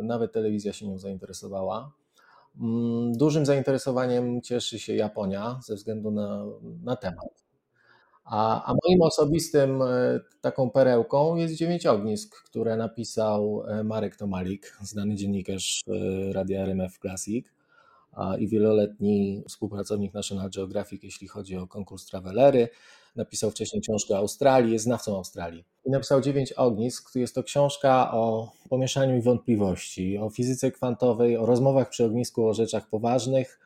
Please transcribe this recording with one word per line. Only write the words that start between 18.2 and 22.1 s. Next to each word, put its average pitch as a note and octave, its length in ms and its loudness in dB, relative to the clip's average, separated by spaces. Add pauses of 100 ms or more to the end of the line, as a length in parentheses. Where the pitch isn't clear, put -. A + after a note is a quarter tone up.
i G#2+ 120 -2
wieloletni G#2 1000 2
współpracownik G2+ 680 -6
National G2 360 -6
Geographic, G2 520 -8
jeśli G2 260 -16
chodzi F#2 280 -10
o F#2 100 -6
konkurs F#2+ 400 -14
Travelery. A#2 640 4 (480)